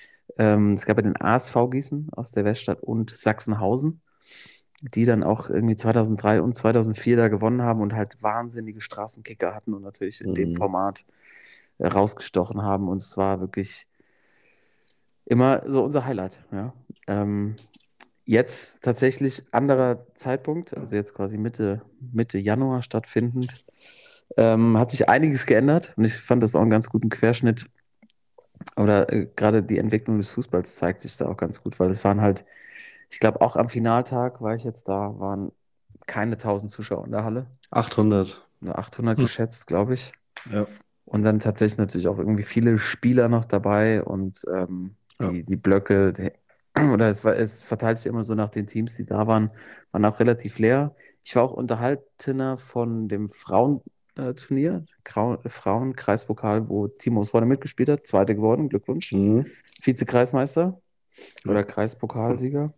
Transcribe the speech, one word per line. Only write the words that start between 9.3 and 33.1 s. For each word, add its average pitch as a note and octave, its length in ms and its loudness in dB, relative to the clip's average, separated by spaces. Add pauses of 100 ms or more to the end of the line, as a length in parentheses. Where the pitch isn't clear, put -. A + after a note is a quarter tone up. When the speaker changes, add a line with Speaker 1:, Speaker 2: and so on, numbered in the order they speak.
Speaker 1:
hatten G#2+ 200 -8
und G2 100 -10
natürlich G2 380 -10
in F#2 120 -6
dem F2 180 -2
Speaker 2:
Mhm. E2+ 40 -4
Speaker 1:
Format, F#2+ 480 -4 (760)
äh, - 80 0
rausgestochen G2 760 0
haben. G2 240 -2
Und F#2+ 140 -4
es - 160 -10
war G2 240 0
wirklich F#2+ 460 -8 (1400)
immer B2+ 440 4
so C3 140 2
unser C#3 220 0
Highlight, F#2+ 340 -6 (120)
ja. G#2 220 -8 (340)
Ähm, G#2 480 -2 (720)
jetzt - 560 0
tatsächlich B2+ 720 0
anderer B2+ 520 2 (100)
Zeitpunkt, C#3+ 600 -6
also A2 200 -8
jetzt G#2 180 -4
quasi G2+ 240 -6
Mitte, G#2+ 440 -4 (320)
Mitte A2+ 240 -2
Januar B2 440 0
stattfindend, A#2+ 840 -4 (720)
ähm, A2+ 400 6
hat A2 140 2
sich - 180 2
einiges C#3 360 4
geändert C#3 520 4
und A2 80 4
ich A2 80 2
fand B2 300 2
das A2 120 2
auch E2 60 6
einen A2 80 4
ganz A2 200 2
guten G#2+ 200 0
Querschnitt. A#2 560 2 (1120)
Oder, G2+ 360 4
äh, G#2+ 240 0
gerade G#2+ 280 4
die F#2+ 140 0
Entwicklung G#2+ 420 0
des G2 120 -4
Fußballs - 440 -4
zeigt F2+ 260 -4
sich - 160 -12
da - 100 -4
auch F2+ 100 -6
ganz - 240 -6
gut, - 180 -10
weil F#2 100 4
es F#2+ 140 -2
waren G2+ 180 2
halt, G2+ 240 2 (640)
ich - 100 -16